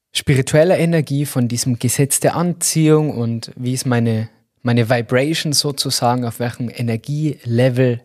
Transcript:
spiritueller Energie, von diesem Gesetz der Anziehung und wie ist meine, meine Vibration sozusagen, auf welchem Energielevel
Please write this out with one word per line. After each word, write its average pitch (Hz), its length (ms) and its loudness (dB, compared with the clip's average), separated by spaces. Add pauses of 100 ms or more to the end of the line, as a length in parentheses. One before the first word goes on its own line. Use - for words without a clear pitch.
(120)
spiritueller 156 680 2
Energie, 151 480 0
von 127 200 0
diesem 120 320 -2
Gesetz - 420 0
der - 160 0
Anziehung 156 720 2
und 117 440 -4
wie 127 200 -4
ist 127 100 -6
meine, 117 460 0 (320)
meine 117 260 2
Vibration 131 640 0
sozusagen, 127 720 0
auf 113 160 -8
welchem 120 300 -6
Energielevel 123 1300 0